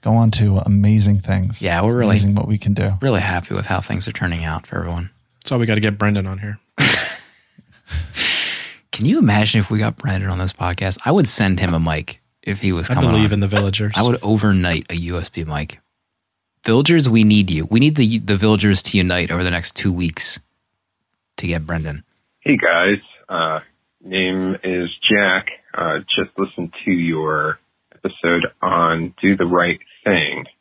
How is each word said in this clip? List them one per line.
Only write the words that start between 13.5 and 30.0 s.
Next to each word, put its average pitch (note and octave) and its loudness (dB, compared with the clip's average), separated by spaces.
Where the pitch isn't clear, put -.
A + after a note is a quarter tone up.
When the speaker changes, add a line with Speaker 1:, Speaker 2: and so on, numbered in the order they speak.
Speaker 2:
I G2+ 2
would A#2 2
overnight G2 2
a F#2+ -8
U E2+ -4
S E2 -6
B - -8
mic. D2+ -8
Villagers, C#3 4
we A2+ 4
need G#2 4
you. D#2+ -2
We A2+ 4
need D3+ 4
the, A#2 2
the G#2 -2
villagers G#2 2
to - -2
unite F2+ 0
over F2+ -2
the F2+ 0
next F2 -4
two G2 -2
weeks F2 -2
to - -6
get E2+ -4
Brendan. D#2 -6
Speaker 4:
Hey, D3 0
guys. F2+ 2
Uh, D#2+ -4
name F#2+ -4
is F2+ -4
Jack. G2 0
Uh, D#2+ -2
just F2 -4
listened F#2 -6
to G#2+ -2
your D#2 -2
episode E2+ -2
on E2+ 0
Do G2 2
the F#2 0
Right F2 0